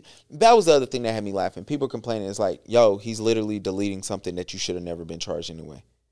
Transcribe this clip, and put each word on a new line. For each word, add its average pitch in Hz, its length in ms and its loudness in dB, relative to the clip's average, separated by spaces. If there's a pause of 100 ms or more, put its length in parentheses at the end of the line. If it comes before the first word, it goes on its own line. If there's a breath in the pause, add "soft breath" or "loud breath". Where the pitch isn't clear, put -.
(300 soft breath)
that 226 240 6
was 214 120 6
the 160 60 8
other 135 140 6
thing 123 160 -6
that 113 100 0
had 110 120 -4
me 101 80 -6
laughing. 92 320 -4
People 139 240 -4
complaining, 113 420 -6
it's 101 80 -10
like, 95 260 -2
"Yo, 110 320 4
he's 110 240 -8
literally 107 380 0
deleting 98 440 -4
something 95 340 -8
that 90 160 -8
you 95 60 -12
should - 180 -4
have 87 80 -8
never 85 200 -8
been 85 160 -12
charged 82 300 -8
anyway." 78 320 -18 (300)